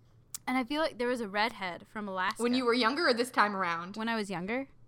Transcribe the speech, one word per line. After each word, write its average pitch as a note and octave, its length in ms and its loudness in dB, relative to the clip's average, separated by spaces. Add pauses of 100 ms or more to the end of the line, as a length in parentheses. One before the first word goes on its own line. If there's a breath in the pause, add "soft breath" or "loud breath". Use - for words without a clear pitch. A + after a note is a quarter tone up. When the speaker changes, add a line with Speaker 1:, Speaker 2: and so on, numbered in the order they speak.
(460)
Speaker 1:
And B3+ 100 0
I C4 60 2
feel D4 180 -2
like D#4+ 180 0
there A#3+ 100 0
was B3 120 0
a A3+ 80 -4
redhead G3 640 -2
from G#3 140 -6
Alaska. F#3+ 340 -2
Speaker 2:
When A#3+ 140 2
you B3+ 100 2
were A#3 100 4
younger C4+ 340 4
or C4 40 6
this B3 180 0
time G#3 260 2
around? F3 400 -2
Speaker 1:
When A3 120 -2
I A#3 60 0
was G#3 160 -2
younger. G3+ 380 -4 (200)